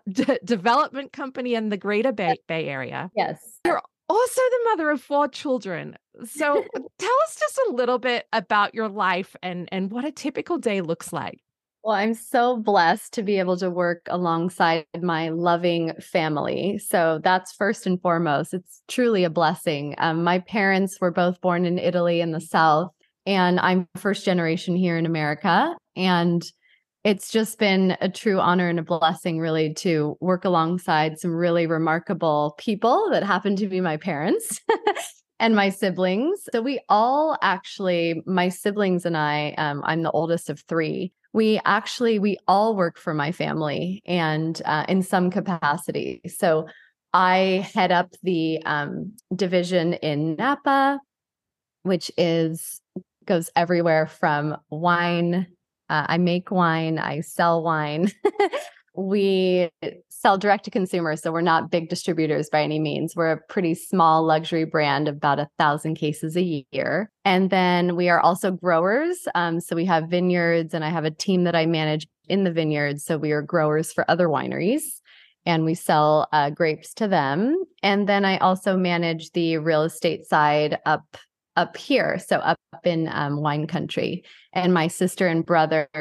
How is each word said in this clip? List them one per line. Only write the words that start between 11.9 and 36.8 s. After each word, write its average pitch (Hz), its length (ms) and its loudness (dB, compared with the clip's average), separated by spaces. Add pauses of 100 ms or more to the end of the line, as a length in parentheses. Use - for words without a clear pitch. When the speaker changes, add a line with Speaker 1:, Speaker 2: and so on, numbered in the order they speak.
Speaker 2:
I'm 214 180 0
so 247 420 0
blessed 202 560 2
to 226 100 -4
be 196 160 0
able 180 200 0
to 185 100 -2
work 175 380 -2
alongside 170 800 0 (160)
my 165 260 -2
loving 170 720 0
family. 160 800 -2
So 160 440 0
that's 185 300 0
first 202 340 -4
and 180 140 0
foremost. 170 540 0
It's - 340 -12
truly 233 340 2
a 175 60 2
blessing. 156 720 -2
Um, 165 260 0
my 180 140 2
parents 196 600 0
were 180 120 0
both 175 320 0
born 180 240 2
in 180 120 0
Italy 175 440 0
in 170 100 -2
the 160 80 -4
South, 165 520 2 (340)
and 180 340 4
I'm 185 260 2 (100)
first 202 280 -4
generation 175 520 0
here 175 200 2
in 165 80 0
America. 165 720 0 (180)
And 175 480 2 (640)
it's 202 260 -2
just 220 280 -2
been 190 420 2
a 185 80 0
true 190 320 -2
honor 180 300 2
and 170 80 0
a 165 40 -4
blessing, 160 560 -2
really, 160 360 0
to 151 480 -2
work 180 240 0
alongside 160 720 0
some 170 160 -4
really 170 320 2
remarkable 160 920 0
people 262 540 0
that 196 140 2
happen 202 320 0
to 202 100 -2
be 185 160 -2
my 160 160 -2
parents 185 600 -4 (420)
<laughs> - 380 -18
and 226 160 2
my 202 140 4
siblings. 190 800 0
So 233 120 0
we 262 260 -2